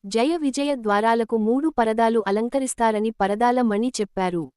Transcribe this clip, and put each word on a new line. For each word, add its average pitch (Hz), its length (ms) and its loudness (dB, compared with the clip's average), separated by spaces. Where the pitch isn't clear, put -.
జయ 226 320 0
విజయ 285 400 -2
ద్వారాలకు 226 600 0
మూడు 240 320 2
పరదాలు 226 580 2
అలంకరిస్తారని 226 840 0
పరదాల 226 520 0
మణి 226 280 0
చెప్పారు. 180 540 -4